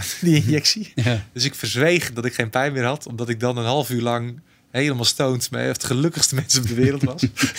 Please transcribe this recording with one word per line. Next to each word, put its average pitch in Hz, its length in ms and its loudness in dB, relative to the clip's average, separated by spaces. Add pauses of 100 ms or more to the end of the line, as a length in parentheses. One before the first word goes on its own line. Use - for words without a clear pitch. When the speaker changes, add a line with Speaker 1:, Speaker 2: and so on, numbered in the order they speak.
Speaker 1:
<laughs> - 180 -6
die 170 140 6 (100)
injectie. 156 500 2
Speaker 2:
Ja. 117 360 2
Speaker 1:
Dus 123 140 -2
ik 139 100 -4
verzweeg 135 580 2
dat 117 120 -4
ik 123 80 -2
geen 117 160 -2
pijn 139 240 0
meer 131 120 0
had, 143 220 -2
omdat 117 220 -6
ik 113 100 -2
dan 123 180 0
een 117 80 -2
half 123 240 0
uur 120 120 0
lang 120 400 -2 (280)
helemaal 127 360 0
stoned 131 460 0
me 120 60 -6
het 127 260 -2
gelukkigste 143 520 0
mens - 220 0
op 120 100 -2
de 117 80 -2
wereld 131 280 2
was. 135 200 -2 (360)